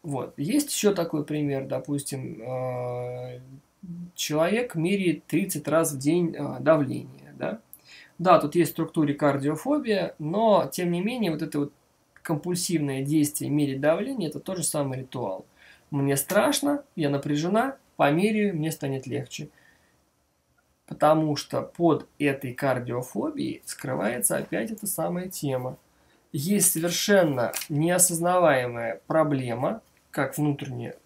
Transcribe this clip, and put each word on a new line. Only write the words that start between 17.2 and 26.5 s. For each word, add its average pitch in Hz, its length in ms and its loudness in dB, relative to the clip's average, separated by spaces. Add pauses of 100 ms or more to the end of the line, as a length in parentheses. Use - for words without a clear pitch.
померяю, 196 600 2
мне 156 160 -2
станет 135 360 -6
легче. 127 420 -8 (1400)
Потому 151 480 4
что 135 280 -6
под 165 440 2 (120)
этой 135 340 0
кардиофобией 127 1120 -4
скрывается - 720 -4
опять 214 340 -4
эта 208 140 -10
самая 175 420 -4
тема. 131 500 -4 (540)
Есть 170 420 2